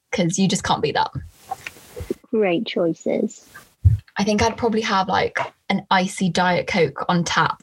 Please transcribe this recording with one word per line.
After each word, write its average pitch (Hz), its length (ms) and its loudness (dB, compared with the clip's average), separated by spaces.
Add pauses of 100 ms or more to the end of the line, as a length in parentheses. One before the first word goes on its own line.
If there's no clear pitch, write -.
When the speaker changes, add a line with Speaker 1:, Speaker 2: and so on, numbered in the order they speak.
(120)
Speaker 1:
'cause 170 280 0
you 196 80 4
just 185 160 0
can't - 180 0
beat - 140 0
that. - 160 -2 (1200)
Speaker 2:
Great 196 340 2
choices. - 800 -2 (720)
Speaker 1:
I 196 60 0
think 208 180 2
I'd 226 160 0
probably 220 240 0
have, 190 260 0
like, 160 300 -2 (320)
an 196 220 0
icy 190 380 0
Diet 180 360 2
Coke 156 420 0
on 175 160 2
tap - 400 -2